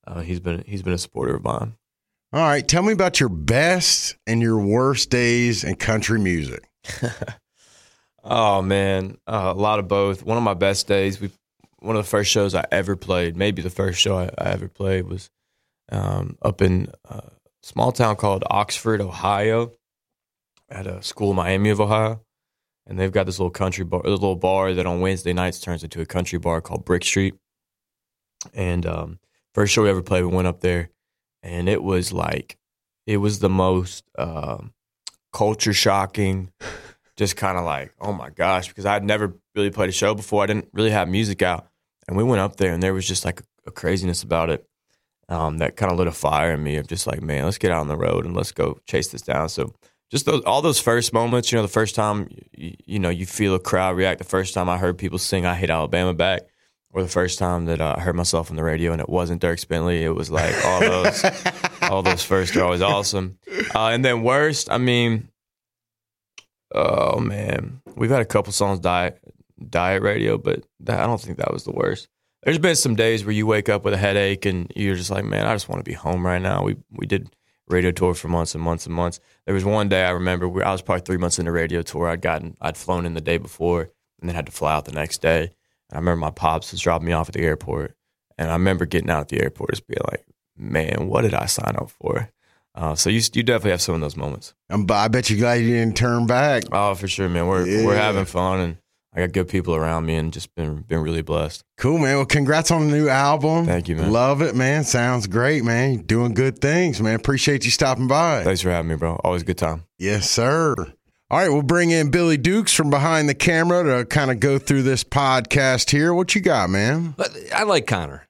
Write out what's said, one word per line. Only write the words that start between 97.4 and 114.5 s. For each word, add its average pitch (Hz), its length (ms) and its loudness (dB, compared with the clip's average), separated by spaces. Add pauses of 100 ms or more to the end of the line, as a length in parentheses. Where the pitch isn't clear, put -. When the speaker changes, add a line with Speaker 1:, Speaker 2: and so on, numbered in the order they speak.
Speaker 1:
We're, 92 160 2
we're 104 320 2
Speaker 2:
Yeah. 107 60 2
Speaker 1:
having 98 220 0
fun, 92 360 -2
and 85 160 -4 (360)
I 82 100 -4
got 90 100 -2
good 90 160 0
people 87 260 0
around 80 320 0
me, 80 80 0
and 80 180 -2
just - 220 -12
been, 76 280 -6
been 82 200 -2
really 82 200 -2
blessed. 78 420 -4 (120)
Speaker 2:
Cool, 151 220 0
man. 139 200 2
Well, 135 80 2
congrats 151 440 2
on 156 180 4
the 147 80 2
new 151 120 4
album. 147 580 2
Speaker 1:
Thank 87 220 0
you, 82 80 0
man. 92 160 2
Speaker 2:
Love 131 300 4
it, 147 120 0
man. 135 300 2
Sounds 120 420 2
great, 120 380 2
man. 123 300 2
You're 98 100 -4
doing 113 300 2
good 127 260 0
things, 147 420 2
man. 110 140 2
Appreciate 139 480 0
you 127 80 2
stopping 131 340 2
by. 143 380 2
Speaker 1:
Thanks 90 160 2
for 90 100 0
having 82 200 0
me, 80 40 0
bro. 82 300 -2
Always 90 180 0
a 80 40 -6
good 90 120 -2
time. 82 240 -2 (160)
Speaker 2:
Yes, 98 320 -2
sir. 139 460 2 (560)
All 143 60 2
right, 185 100 4
we'll 147 140 4
bring 170 300 4
in 156 180 4
Billy 170 260 4
Dukes 185 380 2
from 147 160 4
behind 151 380 4
the 139 60 2
camera 175 500 4 (140)
to 120 60 0
kinda 131 300 2
go 139 240 2